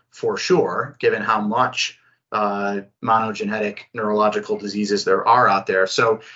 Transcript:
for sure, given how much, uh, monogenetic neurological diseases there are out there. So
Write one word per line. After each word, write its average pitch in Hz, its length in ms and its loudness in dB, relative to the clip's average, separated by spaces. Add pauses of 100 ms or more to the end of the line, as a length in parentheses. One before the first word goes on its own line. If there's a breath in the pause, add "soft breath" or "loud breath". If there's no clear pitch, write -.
(120)
for 107 260 -4
sure, 120 640 0
given 110 240 0
how 110 180 0
much, 117 560 -2 (340 soft breath)
uh, 101 500 -2 (220)
monogenetic 107 760 -2 (160)
neurological 107 640 0
diseases 101 480 -2
there 95 220 2
are 120 200 6
out 98 180 2
there. 95 220 2
So 113 320 0 (160 loud breath)